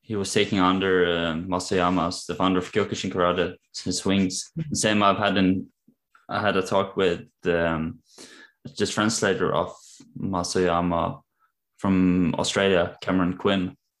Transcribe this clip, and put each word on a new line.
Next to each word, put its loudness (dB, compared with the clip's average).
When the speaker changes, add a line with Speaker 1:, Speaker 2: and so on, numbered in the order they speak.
Speaker 1:
He -8
was -4
taking 2
under, 4
uh, 0
Masoyama, 0
the -6
founder 2
of -8
Kyokushin -2
Karate, 0
his -6
wings. 0
Speaker 2:
Mm-hmm. -8
Speaker 1:
And -4
same, 2
I've 4
had 0
an, 2
I -4
had 0
a 2
talk -2
with, 0
um, 0
the 0
translator 0
of -2
Masoyama -2
from 2
Australia, 2
Cameron 0
Quinn. 0